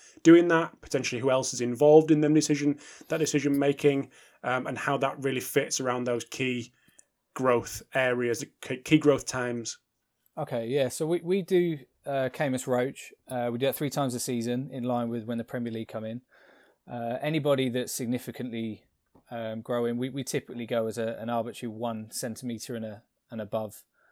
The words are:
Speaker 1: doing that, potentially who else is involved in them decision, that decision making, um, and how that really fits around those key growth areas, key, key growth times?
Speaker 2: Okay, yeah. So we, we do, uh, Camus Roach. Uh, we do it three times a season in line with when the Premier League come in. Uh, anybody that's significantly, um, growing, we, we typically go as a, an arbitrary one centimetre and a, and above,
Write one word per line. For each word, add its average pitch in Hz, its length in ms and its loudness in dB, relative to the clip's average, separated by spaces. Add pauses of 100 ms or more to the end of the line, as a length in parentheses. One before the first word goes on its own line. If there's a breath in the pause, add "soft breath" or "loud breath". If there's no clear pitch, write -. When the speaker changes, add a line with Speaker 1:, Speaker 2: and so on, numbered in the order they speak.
(220 loud breath)
Speaker 1:
doing 170 260 10
that, 165 340 2
potentially 127 360 -4
who 131 120 0
else 131 240 2
is 120 80 -4
involved 147 480 8
in 151 100 6
them 151 140 4
decision, 147 440 2 (300 loud breath)
that 165 80 -2
decision 143 420 0
making, 139 520 2 (340 soft breath)
um, 127 220 -2
and 135 100 -6
how 139 220 0
that 139 240 0
really 131 180 -2
fits - 400 -2
around 123 240 -2
those 120 220 -2
key 123 440 -4 (600 soft breath)
growth 123 500 0 (120)
areas, 123 500 0 (160)
key, 131 160 -6
key 156 220 4
growth 139 260 4
times? 123 540 -6 (580)
Speaker 2:
Okay, 123 300 -6
yeah. 131 220 0
So 156 180 -6
we, 165 160 0
we 185 180 0
do, 175 380 2 (260)
uh, 135 260 -2
Camus 131 360 -2
Roach. 127 480 -2 (120)
Uh, 123 240 -4
we 120 60 -2
do 135 120 0
it 127 60 0
three 147 140 -2
times 131 260 -2
a 120 60 -4
season 123 500 -4
in 127 140 -6
line 120 240 -2
with 117 160 -6
when 117 140 -6
the 117 60 -6
Premier 120 280 -6
League 113 160 -8
come 110 160 -10
in. 113 160 -10 (680 soft breath)
Uh, 120 360 -6
anybody 143 480 2
that's 123 240 -4
significantly, 117 920 -6 (460)
um, 113 320 -8
growing, 120 340 -2
we, 127 140 -4
we 135 120 -6
typically 120 440 -8
go 113 200 0
as 110 120 -6
a, 113 200 -4
an 113 120 -6
arbitrary 117 440 -6
one 113 360 -6
centimetre 120 640 -8
and 113 100 -8
a, 107 180 -12 (280)
and 113 100 -8
above, 107 440 -6 (280)